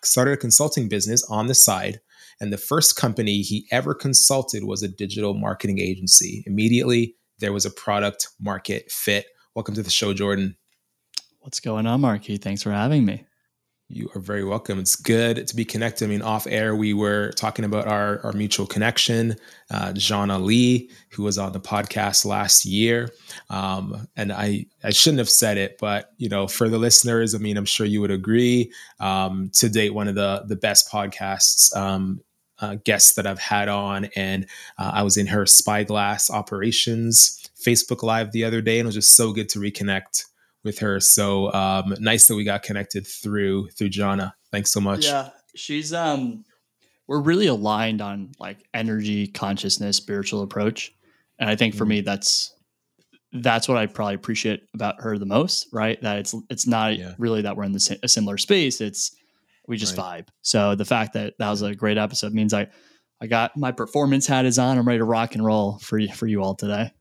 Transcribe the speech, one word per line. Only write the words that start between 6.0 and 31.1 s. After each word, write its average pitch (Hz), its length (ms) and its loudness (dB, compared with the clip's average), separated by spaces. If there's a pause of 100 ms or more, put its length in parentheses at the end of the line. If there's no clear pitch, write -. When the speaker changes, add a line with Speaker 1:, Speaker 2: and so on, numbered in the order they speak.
Speaker 1:
Immediately, 117 720 2 (240)
there 104 120 -2
was 101 140 -2
a 101 60 -4
product 101 560 -2 (120)
market 98 520 -6
fit. 101 340 -2 (300)
Welcome 107 180 -6
to 110 80 -4
the 95 80 -8
show, 101 240 2
Jordan. 98 420 0 (840)
Speaker 2:
What's - 200 -10
going 110 280 -2
on, 123 140 2
Marky? 104 360 -2
Thanks 98 240 -6
for - 80 -4
having 117 360 2
me. 98 200 -2 (640)
Speaker 1:
You 113 240 -10
are 101 80 -10
very 101 220 -4
welcome. 98 340 -4
It's 92 180 0
good 117 520 2
to - 80 -8
be 113 100 -2
connected. 113 400 -4
I 104 40 -2
mean, 104 120 -2
off 107 240 -2
air, 110 300 -2
we 107 180 0
were 104 380 0
talking 110 340 -4
about 104 220 -2
our, 104 360 0
our 104 100 -6
mutual 101 340 -2
connection, 113 720 0 (340)
uh, 101 220 -4
John 101 360 0
Ali, 120 640 2 (180)
who - 140 -8
was 101 160 -2
on 95 140 -4
the 95 60 -6
podcast 101 640 -2
last 101 420 4
year. 117 440 2 (400)
Um, 98 680 -6
and 101 160 -4
I, 101 360 -2 (160)
I 101 80 0
shouldn't 151 280 6
have 110 100 0
said 104 280 4
it, 98 220 -4
but, 104 380 -2
you 113 120 -4
know, 98 160 0
for 113 240 0
the 113 80 0
listeners, 117 560 4
I 110 60 -4
mean, 104 180 -2
I'm 101 80 -2
sure 107 220 0
you 104 140 2
would 101 100 0
agree, 120 600 2 (280)
um, 95 540 -2
to 117 160 4
date, 104 260 2
one 104 120 -2
of 101 60 -2
the, 98 320 0
the 104 100 -4
best 101 360 2
podcasts, 98 840 2